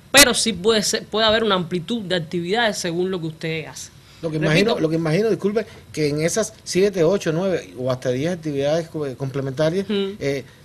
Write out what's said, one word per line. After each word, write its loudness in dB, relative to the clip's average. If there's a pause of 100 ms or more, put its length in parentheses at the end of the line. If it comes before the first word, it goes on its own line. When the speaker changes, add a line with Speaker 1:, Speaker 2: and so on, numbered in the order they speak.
(100)
Speaker 1:
pero 8
sí -2
puede 2
ser, -2
puede 0
haber 4
una 2
amplitud -2
de -2
actividades -2
según -2
lo -4
que -6
usted -6
hace. -16 (320)
Speaker 2:
Lo -4
que -4
Speaker 1:
Repito. 2
Speaker 2:
imagino, 2
lo 2
que -2
imagino, 2
disculpe, 0 (260)
que 0
en -2
esas 0 (100)
siete, 2
ocho, 2
nueve -2
o 0
hasta -2
diez 0
actividades -2
co-, -6
complementarias, -2
Speaker 1:
Ujú. -2
Speaker 2:
eh, -4 (200)